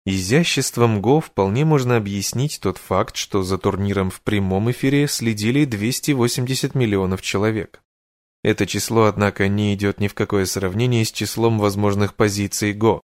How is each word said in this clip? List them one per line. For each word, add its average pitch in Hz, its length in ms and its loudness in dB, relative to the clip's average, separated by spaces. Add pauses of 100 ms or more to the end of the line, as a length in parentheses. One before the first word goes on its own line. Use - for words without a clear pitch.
Изяществом 113 960 0
ГО 135 200 4
вполне 101 420 0
можно 131 320 2
объяснить 107 640 -2
тот 92 160 -2
факт, - 380 -2
что - 260 -4
за 92 160 -2
турниром 98 520 0
в - 100 -12
прямом 98 520 0
эфире 143 360 2
следили 113 560 0
двести 117 480 -2
восемьдесят 127 640 -2
миллионов 98 460 0
человек. 107 600 -4 (600)
Это 104 220 2
число, 110 400 0
однако, 101 420 0
не 104 260 0
идет 101 280 -2
ни 101 80 0
в - 40 -12
какое 101 320 0
сравнение 110 600 0
с - 60 -6
числом 110 460 0
возможных 101 580 0
позиций 104 580 0
ГО. 104 280 2 (160)